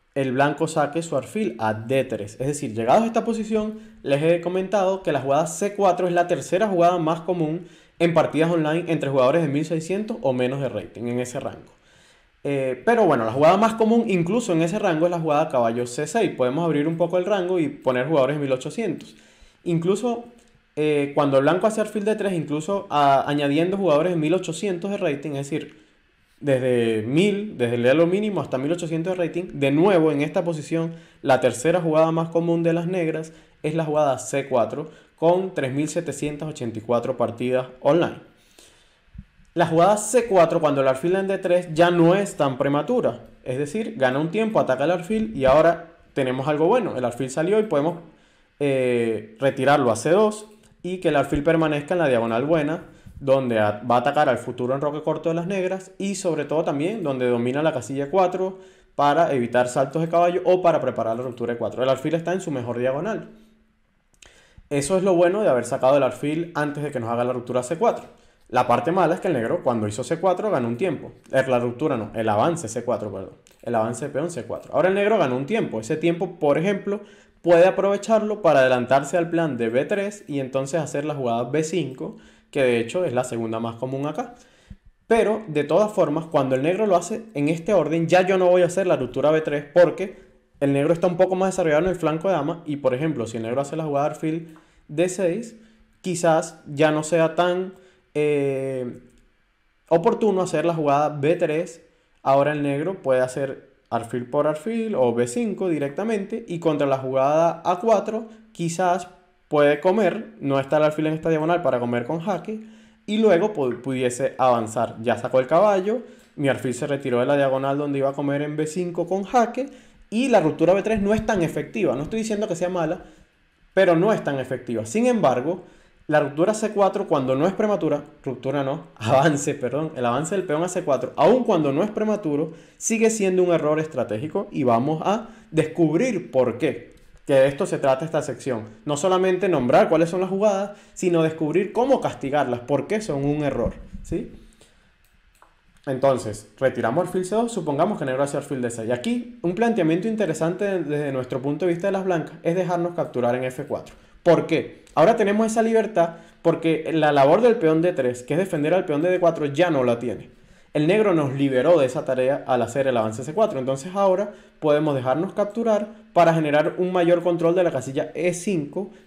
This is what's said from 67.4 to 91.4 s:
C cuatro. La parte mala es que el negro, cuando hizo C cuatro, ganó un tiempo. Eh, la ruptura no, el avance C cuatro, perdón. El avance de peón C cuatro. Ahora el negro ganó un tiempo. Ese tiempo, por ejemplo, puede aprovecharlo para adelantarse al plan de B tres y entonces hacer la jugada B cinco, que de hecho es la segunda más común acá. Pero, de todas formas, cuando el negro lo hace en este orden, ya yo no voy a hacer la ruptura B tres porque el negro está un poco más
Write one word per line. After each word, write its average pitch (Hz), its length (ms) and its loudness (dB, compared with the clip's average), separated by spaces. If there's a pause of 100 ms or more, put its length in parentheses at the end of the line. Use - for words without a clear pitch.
C 165 140 -6
cuatro. 202 280 0 (420)
La 123 200 2
parte 120 240 2
mala 175 240 2
es 185 60 -10
que 208 60 -4
el 180 60 0
negro, 135 300 -2
cuando 113 240 0
hizo 110 160 -6
C 165 160 -4
cuatro, 185 320 0
ganó 131 160 0
un 117 100 -4
tiempo. 170 340 -4 (200)
Eh, 131 160 2
la 123 120 2
ruptura 123 380 -2
no, 104 160 -8
el 110 160 -2
avance 131 380 0
C 113 160 -8
cuatro, 107 280 -4
perdón. 95 220 -12 (300)
El 117 120 -4
avance 113 300 -2
de - 60 -8
peón 151 180 -4
C 165 140 -10
cuatro. - 300 -12
Ahora 160 160 4
el 190 60 0
negro 208 220 2
ganó 135 180 2
un 135 100 -4
tiempo. 151 340 -4
Ese 151 180 -4
tiempo, 170 420 -2
por 143 180 4
ejemplo, 202 440 -2 (400)
puede 170 260 6
aprovecharlo 202 760 0
para 147 180 6
adelantarse 131 580 2
al 170 120 0
plan 165 280 0
de 117 120 0
B 123 160 0
tres 202 420 -4
y 143 120 -4
entonces 135 400 -4
hacer 147 260 -4
la 151 100 -4
jugada 120 280 -2
B 139 200 -2
cinco, 160 540 -6 (340)
que 139 120 0
de 123 160 4
hecho 117 260 -4
es 135 80 -4
la 123 100 0
segunda 113 360 -6
más 113 160 -6
común 135 320 -6
acá. 240 280 -8 (720)
Pero, 220 400 2
de 147 160 0
todas 190 280 2
formas, 156 340 0
cuando 131 300 0
el 131 80 0
negro 185 240 0
lo 190 80 4
hace 170 280 -2 (100)
en 143 160 -2
este 165 240 -2
orden, 165 340 2
ya 180 140 4
yo 190 160 2
no 185 100 4
voy 180 160 6
a 170 40 2
hacer 185 200 0
la 165 80 4
ruptura 135 360 0
B 156 100 2
tres 147 320 -4
porque 175 500 2 (360)
el 139 120 2
negro 143 220 2
está 170 140 0
un 175 100 0
poco 185 180 2
más 190 140 2